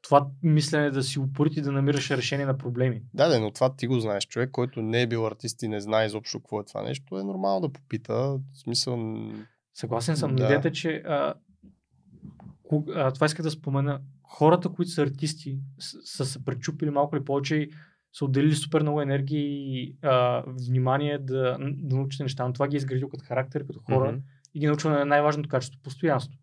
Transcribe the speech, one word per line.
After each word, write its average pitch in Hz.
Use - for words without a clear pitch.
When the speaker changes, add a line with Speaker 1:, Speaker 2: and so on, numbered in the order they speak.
Speaker 1:
това 143
мислене 151
да 135
си -
упорит 143
и 156
да 139
намираш 139
решение 139
на 135
проблеми. 123
Speaker 2:
Да, 160
да, 143
но 107
това 131
ти 123
го 127
знаеш. 107
Човек, 127
който 123
не 113
е 123
бил 113
артист 107
и 117
не 107
знае 110
изобщо 110
какво 107
е 104
това 104
нещо, 135
е 196
нормално 196
да 156
попита. 113
В -
смисъл, 120
н- 110
Speaker 1:
Съгласен 117
съм, 147
но 131
Speaker 2:
Да. 127
Speaker 1:
идеята 143
е, 160
че, 160
а, 143
ку-, 151
а, 135
това 143
иска 156
да 156
спомена. 139
Хората, 175
които 175
са 156
артисти, 139
с-, -
са 131
се 127
пречупили 143
малко 147
или 139
повече 139
и 151
са -
отделили 139
супер 151
много 151
енергия 139
и, 139
а, 123
внимание 127
да, 131
да 139
научат 135
неща. 135
Но 127
това 139
ги 143
е -
изградил 135
като -
характер, 131
като -
хора 127
Speaker 2:
Мгм. 123
Speaker 1:
и 147
ги 147
е 151
научил 151
на 143
най-важното 147
качество, -
постоянство. 139